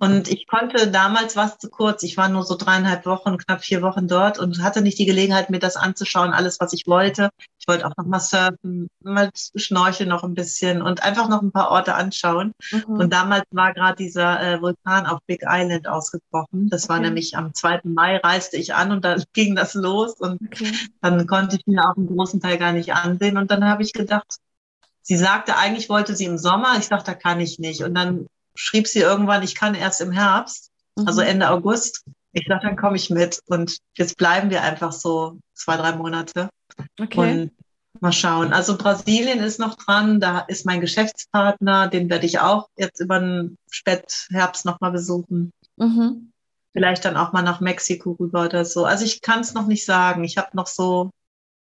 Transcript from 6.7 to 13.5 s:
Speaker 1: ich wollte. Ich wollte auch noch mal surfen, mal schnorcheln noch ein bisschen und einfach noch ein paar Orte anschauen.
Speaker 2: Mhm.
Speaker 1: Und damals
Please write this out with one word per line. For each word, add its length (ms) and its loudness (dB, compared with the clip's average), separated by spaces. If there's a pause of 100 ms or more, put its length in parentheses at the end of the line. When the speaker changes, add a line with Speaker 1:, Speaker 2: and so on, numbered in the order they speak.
Speaker 1:
ich 160 -6
wollte. 400 4 (320)
Ich 80 -6
wollte 180 0
auch 100 -6
noch 100 -6
mal 120 0
surfen, 680 -2 (160)
mal 260 0 (240)
schnorcheln 540 0
noch 160 0
ein 100 -6
bisschen 480 -2
und 220 -2
einfach 240 0
noch 140 2
ein 100 0
paar 180 0
Orte 240 2
anschauen. 580 -2 (200)
Speaker 2:
Mhm. 240 -2
Speaker 1:
Und 160 2
damals 400 2